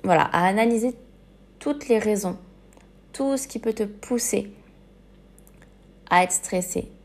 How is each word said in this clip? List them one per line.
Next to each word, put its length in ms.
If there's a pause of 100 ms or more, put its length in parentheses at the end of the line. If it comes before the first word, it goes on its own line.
voilà, 180
à 220
analyser 500 (640)
toutes 300
les 100
raisons, 380 (720)
tout 240
ce 120
qui 120
peut 140
te 100
pousser 720 (1600)
à 140
être 80
stressé 580 (160)